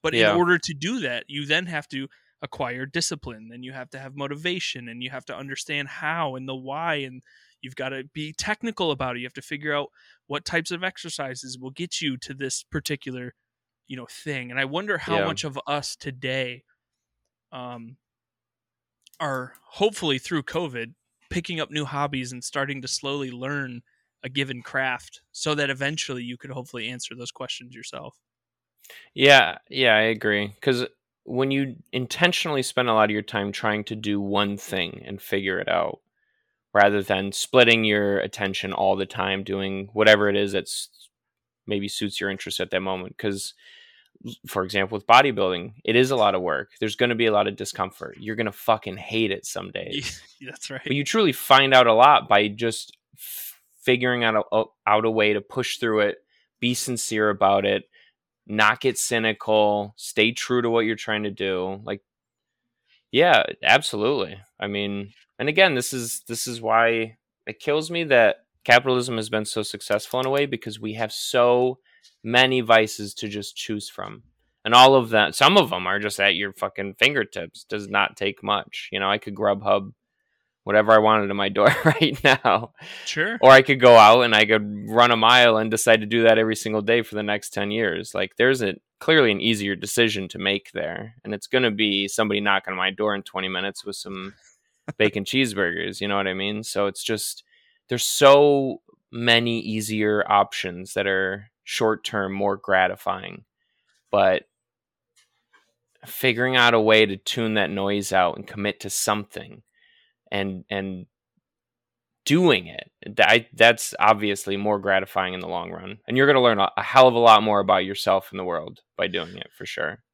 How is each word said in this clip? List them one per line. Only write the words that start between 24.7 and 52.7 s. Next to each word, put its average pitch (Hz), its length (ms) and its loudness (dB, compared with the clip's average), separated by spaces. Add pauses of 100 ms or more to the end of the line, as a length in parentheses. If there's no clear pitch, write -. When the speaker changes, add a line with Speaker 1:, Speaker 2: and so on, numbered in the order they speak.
Speaker 1:
so - 240 -6
that 143 140 -2
eventually 139 540 -6
you 123 140 -12
could 135 140 -20
hopefully 123 360 -12
answer 120 280 -12
those 120 160 -14
questions 127 440 -14
yourself. 123 420 -16 (960)
Speaker 2:
Yeah, 135 440 6 (120)
yeah, 123 260 2
I 107 80 4
agree. 104 580 -2
'Cause 123 240 0 (380)
when 135 280 -4
you 135 240 -4 (160)
intentionally 143 720 -2
spend 123 240 -2
a 113 60 0
lot 107 120 4
of 107 60 -4
your 104 100 -4
time 101 300 -6
trying 104 340 -4
to 110 100 -10
do 104 260 -4
one 101 360 -2
thing - 480 -8
and 98 160 -14
figure 95 380 -4
it - 80 -6
out, 87 320 -2 (760)
rather 101 300 4
than 98 300 -4
splitting 117 500 4
your 104 360 0
attention 98 520 -6
all 98 240 0
the 98 100 -4
time 98 380 -4
doing 98 500 -6
whatever 107 360 6
it 101 80 0
is 101 160 -2
that's - 560 -8 (560)
maybe 101 240 -4
suits - 320 -8
your 101 80 -6
interest 95 320 -10
at 95 100 -6
that 95 80 -2
moment. 95 380 -8
'Cause, 98 360 -8 (720)
l-, 113 100 -14 (120)
for 95 160 -6
example, 98 340 -4
with 101 80 -10
bodybuilding, 104 680 4 (100)
it 113 140 2
is 131 140 2
a 135 40 0
lot 104 180 4
of 92 80 -2
work. 76 380 -6
There's 107 160 -4
gonna 123 200 0
be 117 100 -2
a 110 80 2
lot 104 140 2
of 104 100 -8
discomfort. - 640 -10
You're 107 160 -10
gonna 110 160 -4
fucking 107 440 -4
hate 110 340 -4
it - 140 -8
some 95 260 -10
days. 127 500 -10
Speaker 1:
<laughs> - 180 -20
Yeah, 127 120 -18
that's - 180 -16
right. 131 140 -12
Speaker 2:
But 135 120 -4
you 143 80 -2
truly 202 300 0
find 135 400 4
out 127 140 8
a 113 60 6
lot 127 360 6
by 104 180 4
just 110 480 -6 (220)